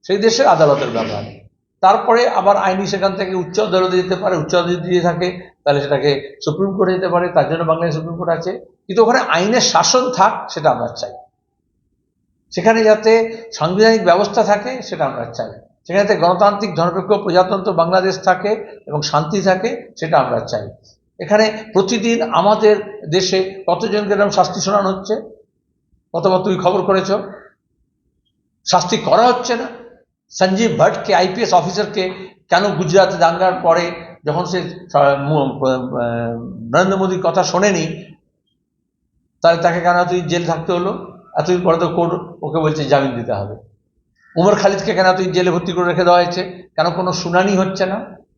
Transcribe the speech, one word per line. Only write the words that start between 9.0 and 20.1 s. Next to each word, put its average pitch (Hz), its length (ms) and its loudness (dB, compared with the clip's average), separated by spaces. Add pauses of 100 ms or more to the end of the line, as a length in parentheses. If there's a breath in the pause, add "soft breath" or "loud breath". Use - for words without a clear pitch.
ওখানে 233 160 4
আইনের 202 420 0
শাসন - 500 2
থাক, - 380 0
সেটা 156 200 0
আমরা 120 180 -2
চাই। - 240 -10 (1400)
সেখানে 220 320 2
যাতে 220 540 4 (160 loud breath)
সাংবিধানিক 202 500 2
ব্যবস্থা 196 400 2
থাকে, 208 380 -2
সেটা 156 240 -4
আমরা 117 280 -6
চাই। 113 160 -8 (340)
সেখানে 196 240 0
যাতে 190 140 2
গণতান্ত্রিক, 196 540 2
ধর্মনিরপেক্ষ, 185 480 0
প্রজাতন্ত্র 190 500 2
বাংলাদেশ 185 500 0
থাকে 190 640 -2
এবং 147 140 -2
শান্তি 160 400 -2
থাকে, 190 580 -2
সেটা 160 180 0